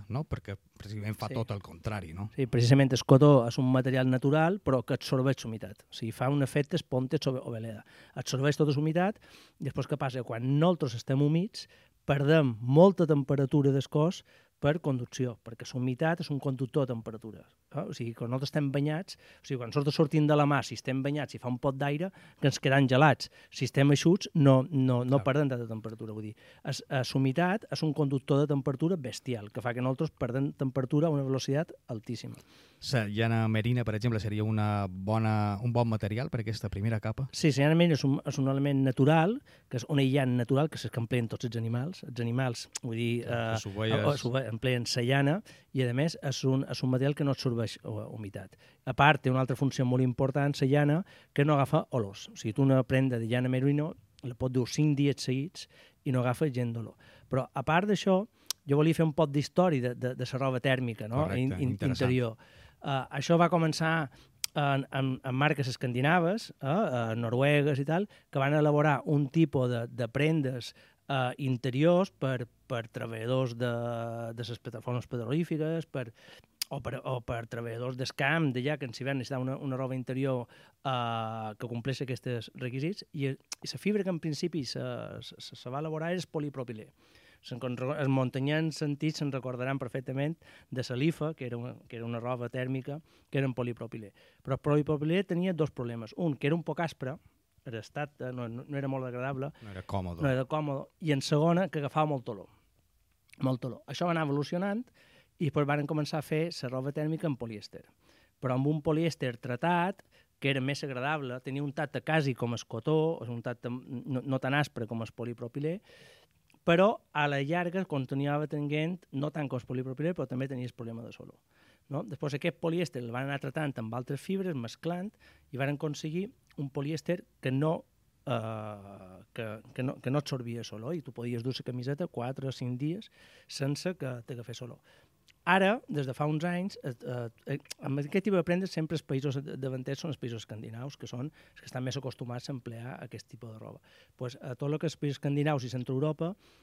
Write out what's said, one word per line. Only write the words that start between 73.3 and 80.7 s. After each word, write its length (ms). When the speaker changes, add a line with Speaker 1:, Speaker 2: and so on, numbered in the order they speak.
Speaker 2:
de, 140
de 80
les 140
plataformes 480
petrolífiques, 800
per, 260
o 120
per, 220
o 220
per 240
treballadors 480
del 160
camp, 400
d'allà, 240
que 80
en 80
hivern 240
necessitava 280
una, 120
una 240
roba 160
interior, 480